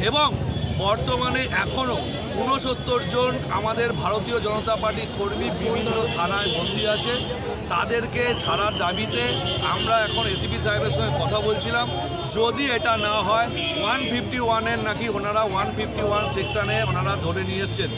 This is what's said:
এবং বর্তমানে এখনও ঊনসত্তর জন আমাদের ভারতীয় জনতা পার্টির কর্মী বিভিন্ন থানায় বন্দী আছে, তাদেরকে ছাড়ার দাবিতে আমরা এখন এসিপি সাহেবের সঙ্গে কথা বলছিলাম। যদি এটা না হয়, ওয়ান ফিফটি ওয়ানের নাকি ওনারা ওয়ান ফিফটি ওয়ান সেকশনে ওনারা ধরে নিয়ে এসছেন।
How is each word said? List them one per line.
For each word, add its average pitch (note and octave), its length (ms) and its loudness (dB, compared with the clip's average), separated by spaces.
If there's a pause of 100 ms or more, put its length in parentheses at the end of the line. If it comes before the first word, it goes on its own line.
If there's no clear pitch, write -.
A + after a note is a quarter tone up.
এবং C#4+ 300 4 (420)
বর্তমানে B3 600 2
এখনও B3 580 0 (400)
ঊনসত্তর B3+ 640 0 (120)
জন B3+ 280 2 (120)
আমাদের A3 420 0
ভারতীয় G#3+ 460 0
জনতা G#3+ 360 0
পার্টির A3 320 -2 (100)
কর্মী G#3 320 -2 (100)
বিভিন্ন A3+ 560 0
থানায় G3 420 0
বন্দী G3 280 -2
আছে, G#3+ 280 0 (560)
তাদেরকে A#3 640 0 (120)
ছাড়ার G3 320 0
দাবিতে G#3 460 0 (480)
আমরা A3 280 2
এখন A3 280 0
এসিপি G3 360 -2
সাহেবের G#3+ 280 0
সঙ্গে G#3 340 0
কথা G#3 140 2
বলছিলাম। A3 480 0 (480)
যদি A#3 300 2
এটা A#3 320 2
না G#3 160 2
হয়, G#3+ 340 2 (340)
ওয়ান A#3+ 200 2 (100)
ফিফটি B3 280 -2
ওয়ানের A3+ 400 2
নাকি G#3+ 300 -2
ওনারা G#3 320 0
ওয়ান G3+ 360 0
ফিফটি G#3 240 -2
ওয়ান G#3 320 0
সেকশনে G#3 500 0
ওনারা F#3+ 400 0
ধরে E3+ 200 0
নিয়ে F#3+ 200 0
এসছেন। F#3 340 -2